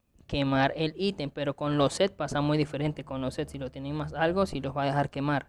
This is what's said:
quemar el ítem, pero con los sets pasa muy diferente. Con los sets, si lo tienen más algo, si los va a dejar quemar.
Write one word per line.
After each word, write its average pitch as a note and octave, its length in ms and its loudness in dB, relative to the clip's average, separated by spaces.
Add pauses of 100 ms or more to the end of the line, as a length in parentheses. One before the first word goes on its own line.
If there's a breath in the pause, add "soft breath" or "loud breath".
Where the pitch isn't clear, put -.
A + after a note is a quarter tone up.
(260)
quemar C#3 500 2
el D#3+ 200 0
ítem, F3+ 340 -2
pero C#3+ 260 -2
con D3 220 0
los C#3 160 4
sets G3 200 2
pasa D3 280 -2
muy D3+ 160 2
diferente. D3 460 -2
Con C3 180 -6
los C3 120 -2
sets, D3+ 180 -4
si C#3 60 -8
lo C3 120 -6
tienen C#3 260 -8
más D3+ 160 -6
algo, E3 320 2
si D#3+ 160 -2
los C3 160 -4
va C#3+ 60 0
a C#3 40 2
dejar C#3 220 2
quemar. C#3+ 400 0